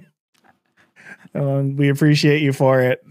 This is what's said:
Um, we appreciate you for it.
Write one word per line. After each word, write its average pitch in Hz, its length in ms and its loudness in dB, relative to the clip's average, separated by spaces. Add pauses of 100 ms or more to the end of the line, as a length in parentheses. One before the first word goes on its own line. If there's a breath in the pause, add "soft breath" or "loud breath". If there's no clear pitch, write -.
(1300 loud breath)
Um, 139 440 -4
we 143 140 0
appreciate 147 520 2
you 135 100 0
for 131 280 2
it. 127 300 -2